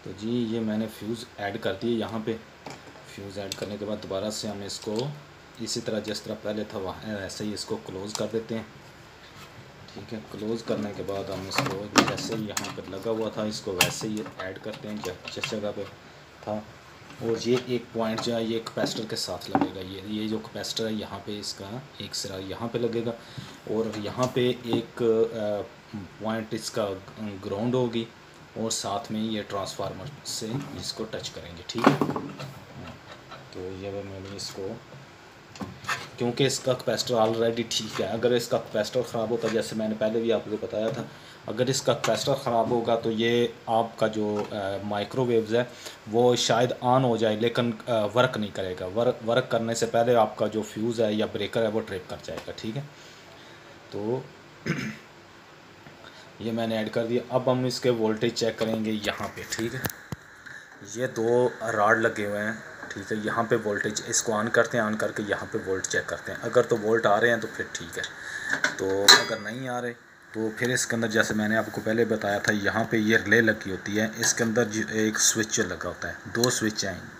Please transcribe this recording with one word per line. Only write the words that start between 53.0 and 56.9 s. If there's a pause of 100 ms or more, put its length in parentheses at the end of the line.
तो (420)
<clears throat> (1700)
ये
मैंने
ऐड
कर